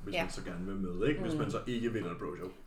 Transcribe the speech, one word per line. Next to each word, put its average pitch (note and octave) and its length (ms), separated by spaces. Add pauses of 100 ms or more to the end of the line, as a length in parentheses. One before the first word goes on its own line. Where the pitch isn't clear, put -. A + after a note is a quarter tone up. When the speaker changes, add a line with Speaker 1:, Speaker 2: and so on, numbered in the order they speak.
Speaker 1:
hvis G2+ 140
Speaker 2:
Ja. E3+ 80
Speaker 1:
man F3+ 80
så - 140
gerne F2 220
vil G2 100
med, G2 320
ikke? D3+ 120
Hvis E3+ 140
Speaker 2:
Mm. D3+ 60
Speaker 1:
man D3 100
så A2+ 160
ikke A#2 260
vinder F#2+ 180
et - 80
pro-show. E2+ 300 (180)